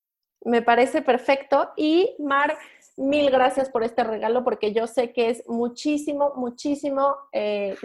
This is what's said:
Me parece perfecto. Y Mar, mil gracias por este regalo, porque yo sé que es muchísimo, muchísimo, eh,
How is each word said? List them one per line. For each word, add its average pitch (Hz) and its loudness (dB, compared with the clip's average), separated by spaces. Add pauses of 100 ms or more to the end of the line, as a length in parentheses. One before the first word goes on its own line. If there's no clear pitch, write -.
(420)
Me 233 2
parece 254 4
perfecto. 277 2
Y 339 2
Mar, 294 0 (400)
mil 277 2
gracias 262 2
por 226 -2
este 240 -2
regalo, 220 -2
porque 214 -2
yo 226 0
sé 233 -2
que 233 0
es 247 -6
muchísimo, 285 -2
muchísimo, 277 -2 (180)
eh, 208 -4